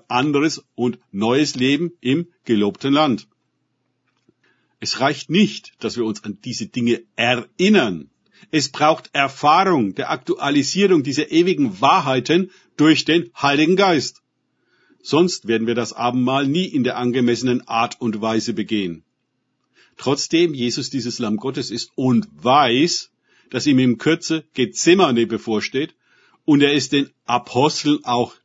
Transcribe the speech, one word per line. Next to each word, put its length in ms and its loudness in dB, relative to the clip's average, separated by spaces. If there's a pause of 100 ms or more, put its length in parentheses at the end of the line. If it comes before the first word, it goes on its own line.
anderes 580 0 (100)
und 220 -2 (140)
neues 440 0
Leben 440 0
im 280 -2 (180)
gelobten 480 0
Land. 340 0 (1500)
Es 220 -6
reicht 280 0
nicht, 500 0
dass 180 -6
wir 80 -2
uns 180 -6
an 200 -12
diese 240 -8
Dinge 360 -2 (120)
erinnern. 960 0 (400)
Es 200 -2
braucht 440 0
Erfahrung 800 2
der 160 -8
Aktualisierung 920 0
dieser 280 -4
ewigen 500 0
Wahrheiten 680 2 (280)
durch 260 4
den 320 0
Heiligen 400 2
Geist. 480 0 (760)
Sonst 460 0
werden 200 0
wir 80 0
das 180 -6
Abendmahl 540 -2
nie 180 0
in 180 -2
der 140 -2
angemessenen 680 -2
Art 320 -2
und 220 -4
Weise 320 -2
begehen. 500 -6 (960)
Trotzdem 560 0
Jesus 360 -4
dieses 300 -6
Lamm 180 -4
Gottes 340 -8
ist 240 -10
und 380 2
weiß, 760 2 (380)
dass 160 -4
ihm 140 4
in 180 2
Kürze 460 -2 (100)
Gethsemane 720 2
bevorsteht 720 -4 (480)
und 180 4
er 120 4
es 160 -2
den 220 0 (120)
Aposteln 800 -2
auch 420 -4